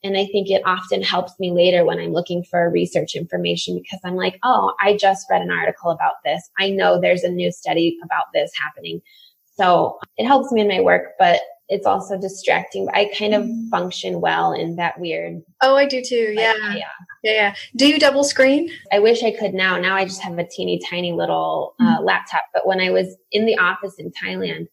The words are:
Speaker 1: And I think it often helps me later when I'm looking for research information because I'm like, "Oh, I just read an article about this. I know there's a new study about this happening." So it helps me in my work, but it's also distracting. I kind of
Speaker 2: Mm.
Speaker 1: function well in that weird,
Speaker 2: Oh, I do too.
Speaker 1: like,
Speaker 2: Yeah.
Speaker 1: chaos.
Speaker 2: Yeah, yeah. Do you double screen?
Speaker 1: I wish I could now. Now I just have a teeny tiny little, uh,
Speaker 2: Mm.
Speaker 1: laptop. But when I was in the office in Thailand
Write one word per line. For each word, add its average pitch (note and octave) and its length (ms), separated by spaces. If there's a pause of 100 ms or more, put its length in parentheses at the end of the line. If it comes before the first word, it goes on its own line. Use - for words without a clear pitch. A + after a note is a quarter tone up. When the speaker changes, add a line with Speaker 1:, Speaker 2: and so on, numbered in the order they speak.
Speaker 1:
And G3 140
I G3+ 80
think G3 240
it F#3+ 160
often F#3+ 380
helps F3+ 360
me F3+ 120
later F3 340
when F3 140
I'm E3+ 140
looking F3 300
for E3+ 280
research F3 440
information F3 680
because F#3 220
I'm F3+ 120
like, F#3 280
"Oh, G#3 380
I G3+ 160
just G3 320
read F#3 120
an F3+ 100
article E3+ 400
about D#3+ 240 (100)
this. D#3 240 (100)
I G3 120
know F3+ 280
there's F3+ 240
a F3 80
new F3 200
study E3+ 520
about E3 300
this D3 260
happening." E3+ 420 (540)
So F3+ 420 (200)
it A3 100
helps C4 240
me A3+ 100
in G#3 60
my G3 140
work, - 360
but F3 240 (260)
it's G3 200
also G3 300
distracting. F#3+ 760
I G#3 240
kind G#3+ 160
of G#3 100
Speaker 2:
Mm. - 260
Speaker 1:
function F3+ 520
well E3 320
in E3+ 220
that E3+ 240
weird, E3+ 420 (220)
Speaker 2:
Oh, C4+ 120
I C#4 120
do C4 160
too. A#3+ 320
Speaker 1:
like, - 100
Speaker 2:
Yeah. A3+ 80
Speaker 1:
chaos. G#3+ 300 (400)
Speaker 2:
Yeah, G#3+ 100
yeah. G#3 220 (200)
Do C4 120
you D4+ 100
double C#4+ 260
screen? C#4+ 460 (240)
Speaker 1:
I G3+ 60
wish A#3 240
I A3 80
could F#3+ 240
now. F#3 240
Now F#3 160
I F#3+ 100
just F#3 160
have F3 160
a F3 100
teeny F3+ 400
tiny F3 240
little, E3 680
uh, A3 180
Speaker 2:
Mm. - 60
Speaker 1:
laptop. F#3 380 (100)
But - 140
when F#3 120
I F#3 120
was F#3 260 (140)
in G#3+ 160
the A3+ 100
office F#3 400
in E3 140
Thailand F3+ 600